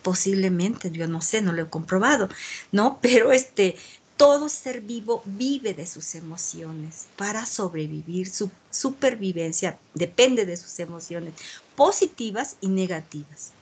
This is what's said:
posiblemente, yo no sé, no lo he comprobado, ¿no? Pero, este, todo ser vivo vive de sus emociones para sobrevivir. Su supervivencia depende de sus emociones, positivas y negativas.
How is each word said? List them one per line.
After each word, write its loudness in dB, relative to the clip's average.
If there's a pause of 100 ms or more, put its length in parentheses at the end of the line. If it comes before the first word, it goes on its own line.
posiblemente, 0
yo -4
no -4
sé, -2
no 2
lo -2
he -6
comprobado, 2 (440)
¿no? 4
Pero, 6
este, 4 (400)
todo 8
ser -8
vivo -4
vive -2
de -10
sus -14
emociones -12
para -6
sobrevivir. -6
Su -4 (220)
supervivencia -2 (120)
depende 4
de -6
sus -16
emociones, -10 (400)
positivas 0
y -2
negativas. -4 (100)